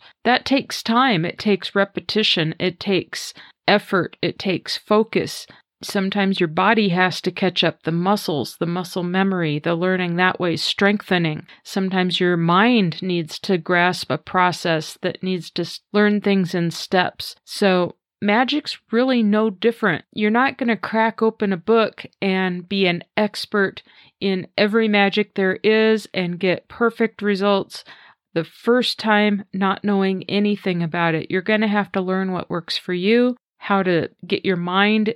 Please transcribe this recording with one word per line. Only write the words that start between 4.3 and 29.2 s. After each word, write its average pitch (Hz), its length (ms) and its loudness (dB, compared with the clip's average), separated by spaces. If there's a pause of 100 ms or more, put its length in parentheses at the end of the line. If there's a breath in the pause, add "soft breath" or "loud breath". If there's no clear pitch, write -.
takes - 360 -4
focus. - 680 -2 (380 loud breath)
Sometimes 196 560 -2
your 175 100 0
body 202 400 2
has 180 320 0
to 180 100 -4
catch 180 320 -2
up, 165 200 -2
the 160 80 -4
muscles, 175 680 -2
the 175 60 -4
muscle 175 380 -6
memory, 180 560 0
the 170 160 -2
learning 180 420 -2
that 185 220 0
way, 170 180 -2
strengthening. 180 920 0 (160 loud breath)
Sometimes 185 560 -2
your 180 180 2
mind 185 640 2
needs 175 380 -4
to 190 180 0
grasp 175 540 0
a 135 60 -2
process 170 840 -2
that - 220 -6
needs 185 280 -4
to - 100 -6
s-, - 180 -8 (140)
learn 208 280 4
things 190 320 2
in 170 160 0
steps. - 640 -4 (100)
So 185 500 0 (260)
magic's 240 560 0 (140)
really 247 320 2
no 214 260 2
different. 220 640 -2
You're 214 160 0
not 254 300 0
gonna 233 180 0
crack 220 460 -2
open 220 280 0
a 185 60 -2
book 220 480 0 (160)
and 185 480 -2
be 196 160 0
an 175 180 0 (140)
expert 208 640 -2 (380 soft breath)
in 190 260 -2 (100)
every 220 320 2
magic 208 460 2
there 190 300 0
is 220 500 2
and 175 260 -4
get 185 280 -2
perfect 226 560 -2
results 202 600 0 (520 loud breath)
the 165 80 0
first - 560 0
time 208 520 2